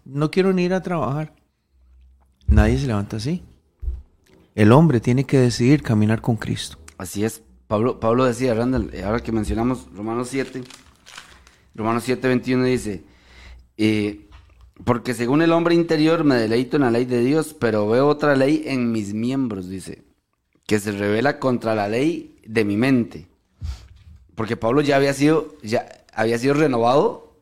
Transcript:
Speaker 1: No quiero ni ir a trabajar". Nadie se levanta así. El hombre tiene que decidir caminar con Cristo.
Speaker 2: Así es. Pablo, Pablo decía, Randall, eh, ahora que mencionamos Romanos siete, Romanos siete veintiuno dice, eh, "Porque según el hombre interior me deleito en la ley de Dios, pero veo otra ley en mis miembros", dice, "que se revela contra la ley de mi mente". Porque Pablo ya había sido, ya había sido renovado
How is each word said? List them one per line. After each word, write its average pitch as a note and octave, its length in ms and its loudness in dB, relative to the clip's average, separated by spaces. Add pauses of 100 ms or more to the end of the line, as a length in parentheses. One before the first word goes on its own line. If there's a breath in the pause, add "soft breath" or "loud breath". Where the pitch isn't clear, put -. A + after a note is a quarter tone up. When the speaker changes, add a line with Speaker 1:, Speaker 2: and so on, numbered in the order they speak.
Speaker 1:
No D3 260 -4
quiero F#3+ 220 2
ni F3+ 100 0
ir F3 100 0
a F#3 80 -2
trabajar". D3+ 520 -6 (1120)
Nadie G#2+ 320 4
se C#3+ 80 -2
levanta G#2 300 -4
así. D3+ 260 -6 (1120)
El G#2 160 6
hombre C#3+ 280 6
tiene B2 260 0
que C#3 120 2
decidir B2 460 2
caminar G#2+ 380 2
con A#2+ 140 -2
Cristo. - 420 -8 (200)
Speaker 2:
Así G2 260 -6
es. - 200 -4 (240)
Pablo, A2+ 320 0
Pablo A#2 260 2
decía, B2 300 0
Randall, A#2+ 380 -2
eh, F2+ 100 -10
ahora A2 180 -2
que A#2 100 -8
mencionamos A2+ 640 -2
Romanos A2+ 340 -6
siete, C3+ 340 -8 (1120 soft breath)
Romanos A2+ 280 -2
siete B2+ 240 -2
veintiuno B2+ 360 0
dice, G#2+ 400 -2 (720 soft breath)
eh, G#2+ 500 0 (560)
"Porque A#2+ 300 -2
según A#2+ 300 0
el E3 80 4
hombre E3+ 240 2
interior E3 480 2
me C#3 120 2
deleito A#2+ 420 0
en C#3+ 40 2
la B2 100 2
ley A#2+ 140 2
de B2 180 0
Dios, D3+ 340 0
pero G#2+ 300 0
veo B2+ 200 4
otra D3 280 2
ley D3 300 2
en B2 260 -2
mis G#2 220 -4
miembros", A2+ 560 -4
dice, F#2 340 -12 (600)
"que G#2+ 140 0
se G#2 120 -4
revela G#2 480 0
contra A2+ 360 -2
la G2+ 120 0
ley C#3+ 480 -2 (100)
de A2 200 0
mi G2+ 100 -2
mente". A#2 520 0 (1080 loud breath)
Porque A2+ 240 -4
Pablo B2 240 2
ya C#3+ 140 2
había C#3 180 2
sido, D3 480 2
ya A2 260 -2 (280)
había A2+ 240 0
sido C#3 160 0
renovado C#3 840 0